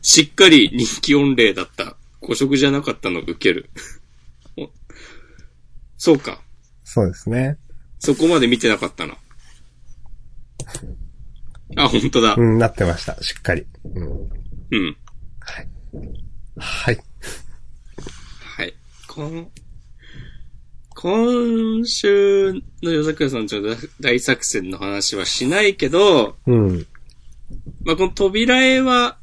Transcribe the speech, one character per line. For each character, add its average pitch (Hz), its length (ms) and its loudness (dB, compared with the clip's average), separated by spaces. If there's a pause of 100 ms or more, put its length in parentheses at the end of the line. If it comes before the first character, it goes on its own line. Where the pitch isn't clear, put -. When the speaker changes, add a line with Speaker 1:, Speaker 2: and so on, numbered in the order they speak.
Speaker 1:
し - 220 6
っ 151 80 0
か 190 180 6
り 143 240 10
人 117 280 -2
気 143 140 2
御 143 200 4
礼 113 200 4
だ 92 100 -4
っ - 60 -14
た。 - 260 -8 (240)
誤 - 140 -4
植 139 220 2
じ 135 100 4
ゃ 139 40 4
な 139 100 0
か 139 120 -6
っ - 20 -4
た - 160 -6
の 87 100 -4
受 82 140 -6
け - 180 2
る。 - 160 -6 (880)
お、 151 140 -12 (1300)
そ 165 160 4
う 135 40 2
か。 - 220 -10 (440)
Speaker 2:
そ - 180 0
う 98 60 4
で 92 60 -4
す - 140 -10
ね。 131 300 -2 (400)
Speaker 1:
そ 143 160 0
こ 160 120 2
ま 165 140 4
で 123 60 4
見 120 120 2
て 117 100 0
な 107 100 2
か - 80 -4
っ - 80 -8
た 82 120 -8
な。 - 100 -14 (2500)
あ、 143 120 2
本 123 220 2
当 127 100 2
だ。 110 160 6
Speaker 2:
う 120 60 4
ん、 113 160 4
な 117 100 4
っ - 60 -4
て 101 100 0
ま 85 120 0
し - 80 -12
た。 - 180 -8
し - 160 -6
っ - 40 -18
か 90 120 0
り。 - 120 -6 (280)
う 92 60 -6
ん。 69 300 -8 (400)
Speaker 1:
う - 60 -2
ん。 87 200 -2 (440)
Speaker 2:
は - 220 -12
い。 - 60 -10 (880)
は - 340 -4
い。 107 60 -2 (1600)
Speaker 1:
は - 80 -6
い。 87 100 -12 (340)
こ 151 160 -10
ん、 165 260 -12 (1400)
今 226 880 0
週 202 680 4
の 185 80 -6 (320)
夜 151 120 2
桜 156 260 0
さ 131 80 -4
ん 110 80 -4
ち 104 140 -4
の 107 140 -2 (260)
大 123 200 2
作 - 240 0
戦 95 260 -4
の 90 80 -8
話 101 380 -4
は 95 80 -4
し - 240 -4
な 190 140 2
い 196 120 2
け 143 140 -2
ど、 165 480 4 (100)
Speaker 2:
う 123 80 6
ん。 92 320 2 (1000)
Speaker 1:
ま 160 100 2
あ、 - 20 -4
こ 190 80 2
の 185 60 0
扉 226 540 2
絵 262 160 4
は 247 420 2